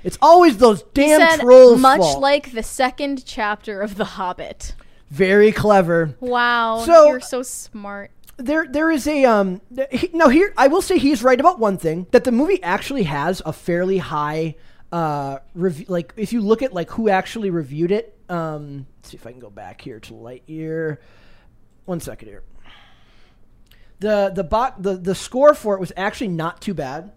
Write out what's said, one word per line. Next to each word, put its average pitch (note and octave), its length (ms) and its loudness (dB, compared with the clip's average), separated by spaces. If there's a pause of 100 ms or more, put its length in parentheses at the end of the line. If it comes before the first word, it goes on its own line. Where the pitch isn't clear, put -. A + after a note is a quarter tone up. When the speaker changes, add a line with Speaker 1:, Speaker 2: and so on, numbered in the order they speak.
Speaker 1:
It's F3+ 180 -10
always D#4+ 360 6
those A3 220 4
Speaker 2:
He - 140 -20
Speaker 1:
damn D4+ 260 4
Speaker 2:
said, D#4+ 200 4
Speaker 1:
trolls' B3 400 10
Speaker 2:
"Much C4 200 4
Speaker 1:
fault." C#3+ 200 2
Speaker 2:
like C#4+ 320 0
the A3 100 -8
second C4 640 -6
chapter G#3 560 -8
of G3+ 160 -8
The G#3 80 -4
Hobbit." - 680 -10 (360)
Speaker 1:
Very F#3+ 420 4
clever. E3+ 680 2
Speaker 2:
Wow, A#3+ 640 -2
Speaker 1:
So, D#4+ 220 8
Speaker 2:
you're B3+ 140 2
so B3+ 220 -10
smart. G3+ 680 -16 (260)
Speaker 1:
there, D4+ 300 -4
there D4+ 240 0
is C#4 160 -2
a, C#4+ 180 2
um, G3+ 380 0 (120)
th-, C4 160 -8
he, D#4+ 220 -6
now E4 160 4
here, E4+ 260 2
I C4+ 140 2
will E4+ 140 0
say F#4 160 -2
he's C4 240 0
right B3+ 180 2
about E4+ 180 2
one G3+ 200 -2
thing, E3 320 -6
that A#3+ 140 2
the C4 60 -2
movie D4+ 320 -2
actually G3+ 420 -4
has D3+ 420 -4
a D#3 80 -8
fairly F#3 420 -4
high, D#3 600 -6 (360)
uh, D3 460 -6 (160)
rev-, F3 340 -6
like, E3+ 300 -8
if G#3+ 160 -8
you A#3 80 -2
look A3 180 0
at, C4 140 -6
like, E3+ 160 -8
who A3+ 180 -4
actually G3 400 -2
reviewed E3 420 -4
it, A3 280 -6 (100)
um, D3+ 580 -10 (120)
let's - 100 -20
see - 80 -20
if A#2 100 -20
I A2+ 40 -18
can B2+ 100 -20
go A2+ 80 -20
back G2+ 320 -20
here A#2 180 -18
to - 140 -20
Lightyear. D#3 880 -10 (880)
One F3 140 -8
second A2+ 280 -18
here. G2+ 140 -20 (1600)
The, G3+ 340 0
the F#3+ 100 -6
bo-, A3 340 -4
the, F#3+ 180 -4
the F3+ 180 -6
score C#4+ 400 2
for G#3 200 -4
it F#3+ 60 -8
was F3 160 -10
actually G#3 320 -6
not E3 320 -8
too G3+ 140 -8
bad. D#3 420 -10